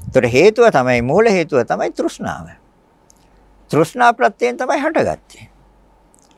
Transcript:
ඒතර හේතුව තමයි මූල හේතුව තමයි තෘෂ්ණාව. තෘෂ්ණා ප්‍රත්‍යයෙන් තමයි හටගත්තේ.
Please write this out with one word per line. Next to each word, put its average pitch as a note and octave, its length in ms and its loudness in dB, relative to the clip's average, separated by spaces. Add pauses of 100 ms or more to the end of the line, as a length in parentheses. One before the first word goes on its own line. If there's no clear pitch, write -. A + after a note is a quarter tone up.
ඒතර - 280 0
හේතුව G#3 420 4
තමයි B2+ 320 2
මූල E3+ 240 0
හේතුව D#3+ 380 0
තමයි G#3 280 -4
තෘෂ්ණාව. G#2+ 540 -8 (1200)
තෘෂ්ණා A#3+ 420 2
ප්‍රත්‍යයෙන් A#3+ 440 -2
තමයි C#4 240 -4
හටගත්තේ. C4+ 680 -6 (880)